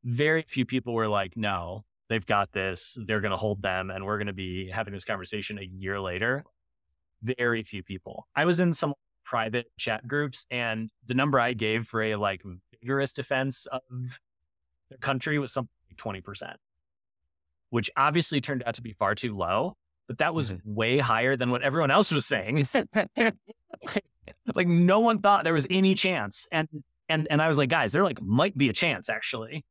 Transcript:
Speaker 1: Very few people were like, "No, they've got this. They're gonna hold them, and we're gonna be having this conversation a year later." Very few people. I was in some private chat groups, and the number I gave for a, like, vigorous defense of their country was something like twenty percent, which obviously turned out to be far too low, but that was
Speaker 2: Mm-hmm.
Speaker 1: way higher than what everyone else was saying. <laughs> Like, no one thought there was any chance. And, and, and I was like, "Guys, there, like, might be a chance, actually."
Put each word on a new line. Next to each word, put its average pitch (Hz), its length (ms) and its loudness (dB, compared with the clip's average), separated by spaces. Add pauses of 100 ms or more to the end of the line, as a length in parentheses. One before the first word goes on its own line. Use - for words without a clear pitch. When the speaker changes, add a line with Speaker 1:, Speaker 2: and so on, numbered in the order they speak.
Speaker 1:
Very 147 380 2
few 135 220 -2
people 123 300 -2
were 110 140 2
like, 98 280 0
"No, 98 480 -4 (240)
they've 113 180 -2
got 101 260 2
this. 95 540 -2
They're 107 140 0
gonna 98 160 0
hold 101 260 -2
them, 92 280 -2
and 95 140 -8
we're 104 140 -2
gonna 101 140 -4
be 92 380 -8
having 104 240 -6
this 95 100 -10
conversation 101 540 -6
a 98 60 -12
year 95 360 -6
later." 104 440 -2 (800)
Very 117 400 0
few 101 200 -12
people. - 520 -14
I 143 100 2
was 170 160 2
in 175 120 4
some 151 220 0 (300)
private 117 420 -2 (120)
chat 113 280 -4
groups, 143 440 -4
and 113 380 -4 (180)
the 123 80 -2
number 135 260 4
I 123 120 2
gave 110 340 0
for 110 160 -2
a, 110 140 0
like, 98 260 -2 (380)
vigorous 135 320 -2
defense 135 540 -4
of 131 160 -8 (1040)
their 131 100 -20
country 139 400 -2
was 135 140 -4
something 120 180 -4 (200)
like 85 60 -20
twenty 95 240 -10
percent, - 360 -12 (1120)
which 117 260 0
obviously 147 440 2
turned 127 260 -4
out 117 80 -4
to - 80 -12
be 113 100 -12
far 101 220 0
too 107 220 -6
low, 98 380 0 (320)
but - 120 -10
that 156 160 2
was 135 160 -2
Speaker 2:
Mm-hmm. 104 240 -10
Speaker 1:
way 113 240 2
higher 123 380 2
than 123 140 0
what 123 120 0
everyone 139 280 2
else 180 220 4
was 143 140 2
saying. 127 460 0
<laughs> - 40 0 (1800)
Like, 180 140 2
no 180 320 6
one 226 200 4
thought 202 240 6
there 165 80 2
was 147 180 2
any 190 240 6
chance. 160 580 0
And, 156 160 0 (400)
and, 156 220 2
and 151 120 4
I 160 60 4
was 151 100 4
like, 139 100 4
"Guys, 123 240 2
there, 180 120 4
like, 170 180 0
might 139 340 2
be 131 120 4
a 107 40 2
chance, 123 360 0
actually." 117 640 -6